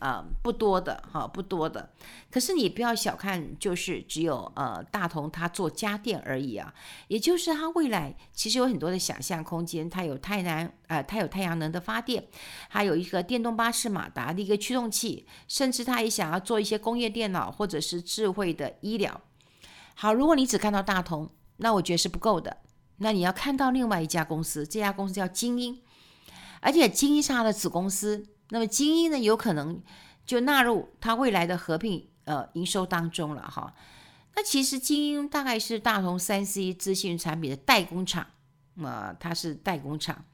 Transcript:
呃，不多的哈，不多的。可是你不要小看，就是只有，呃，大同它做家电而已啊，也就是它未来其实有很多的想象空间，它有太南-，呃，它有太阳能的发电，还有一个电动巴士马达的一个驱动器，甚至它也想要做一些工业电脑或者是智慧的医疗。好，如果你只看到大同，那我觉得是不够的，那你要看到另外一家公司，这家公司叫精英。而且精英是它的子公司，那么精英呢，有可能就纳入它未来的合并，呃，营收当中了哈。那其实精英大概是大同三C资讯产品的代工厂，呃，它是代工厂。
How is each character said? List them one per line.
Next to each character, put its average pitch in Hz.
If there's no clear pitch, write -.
呃， 123
不 240
多 202
的 185
哈， 139
不 -
多 175
的。 -
可 -
是 254
你 262
不 -
要 233
小 -
看， 185
就 185
是 175
只 -
有， 151
呃， 104
大 185
同 156
它 170
做 175
家 202
电 208
而 131
已 127
啊， -
也 208
就 330
是 330
它 320
未 330
来 160
其 -
实 240
有 247
很 226
多 151
的 185
想 -
象 160
空 170
间， 165
它 180
有 143
太 190
南-， 165
呃， 156
它 202
有 185
太 190
阳 170
能 156
的 175
发 220
电， 233
还 208
有 185
一 170
个 190
电 233
动 226
巴 226
士 226
马 196
达 123
的 185
一 196
个 208
驱 208
动 240
器， 196
甚 262
至 247
它 240
也 226
想 180
要 175
做 214
一 220
些 214
工 226
业 240
电 214
脑 151
或 208
者 156
是 170
智 202
慧 185
的 147
医 214
疗。 -
好， 214
如 262
果 320
你 262
只 220
看 214
到 202
大 190
同， 160
那 196
我 185
觉 175
得 165
是 180
不 170
够 208
的， -
那 214
你 190
要 180
看 269
到 262
另 254
外 185
一 156
家 160
公 160
司， 151
这 180
家 202
公 196
司 185
叫 190
精 240
英。 247
而 -
且 311
精 285
英 294
是 -
它 247
的 220
子 202
公 185
司， 208
那 220
么 226
精 294
英 330
呢， 294
有 220
可 226
能 160
就 240
纳 269
入 233
它 226
未 254
来 175
的 180
合 160
并， 190
呃， 147
营 170
收 185
当 170
中 151
了 -
哈。 -
那 415
其 277
实 269
精 294
英 285
大 285
概 247
是 220
大 214
同 180
三 196
C 196
资 190
讯 180
产 165
品 151
的 139
代 214
工 175
厂， -
呃， 110
它 170
是 165
代 175
工 143
厂。 -